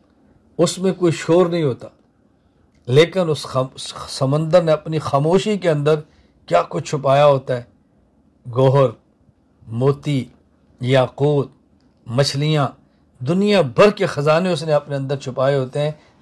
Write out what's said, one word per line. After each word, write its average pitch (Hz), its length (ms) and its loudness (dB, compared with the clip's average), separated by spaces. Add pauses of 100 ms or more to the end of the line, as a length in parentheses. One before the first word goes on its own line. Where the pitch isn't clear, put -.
(580)
उसमें 180 360 0
कोई 175 180 0
शोर 170 380 2
नहीं 170 120 -2
होता, 123 280 -4 (1000)
लेकिन 165 400 2
उस 147 160 -4
खम-, 131 340 -6
समंदर 156 840 0
ने 160 100 0
अपनी 156 260 -2
खामोशी 175 600 0
के 175 100 -2
अंदर 151 280 2 (520)
क्या 170 160 2
कुछ - 220 -8
छुपाया 143 380 2
होता 135 300 2
है, 120 120 -8 (800)
गोहर, 131 460 2 (760)
मोती, 139 540 -2 (600)
याकूत, 131 720 0 (540)
मछलियाँ, 139 680 -2 (440)
दुनिया 190 420 2
भर 165 280 4
के 196 160 -2
ख़जाने 160 460 0
उसने 156 200 -4
अपने 143 240 -2
अंदर 135 200 -4
छुपाए 135 400 -2
होते 131 220 -4
हैं, 151 200 -4 (240)